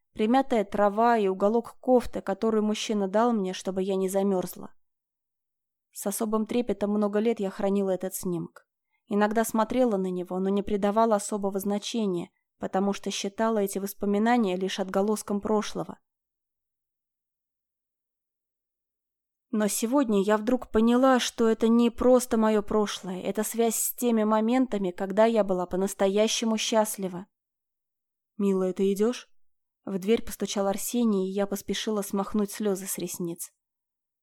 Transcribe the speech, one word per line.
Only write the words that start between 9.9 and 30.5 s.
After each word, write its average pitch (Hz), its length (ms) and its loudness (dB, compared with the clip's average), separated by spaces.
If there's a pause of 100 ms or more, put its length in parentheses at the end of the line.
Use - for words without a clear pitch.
на 185 120 -2
него, 180 280 -6
но 190 100 0
не 196 140 0
придавала 208 540 2
особого 202 420 -4
значения, 202 720 -4 (280)
потому 196 360 -2
что 196 160 -8
считала 220 480 -2
эти 196 200 -2
воспоминания 202 800 0
лишь 190 240 -4
отголоском 196 600 -2
прошлого. 202 580 -4 (3500)
Но 208 180 0
сегодня 226 540 0
я 208 160 2
вдруг 240 320 -2
поняла, 240 500 4
что - 260 -2
это 220 220 2
не 233 220 4
просто 247 480 4
моё 220 240 2
прошлое, 202 580 -2
это 214 240 -2
связь 226 300 0
с - 200 -4
теми 233 300 2
моментами, 220 680 0
когда 202 340 2
я 226 180 4
была 180 220 -2
по-настоящему 202 880 0
счастлива. 202 720 -2 (1120)
"Милая, 190 340 2
ты 196 180 2
идёшь?" 214 380 -2 (560)
В 190 140 -6
дверь 214 260 0
постучал 196 440 -4